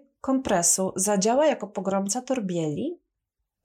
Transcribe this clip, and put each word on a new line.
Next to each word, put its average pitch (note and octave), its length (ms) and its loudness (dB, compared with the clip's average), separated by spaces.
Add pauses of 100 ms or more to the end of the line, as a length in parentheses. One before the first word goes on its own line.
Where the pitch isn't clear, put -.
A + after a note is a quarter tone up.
(220)
kompresu F#3+ 760 2
zadziała G#3 500 2
jako A#3+ 220 0
pogromca G3 540 -2
torbieli? F#3+ 800 -4 (640)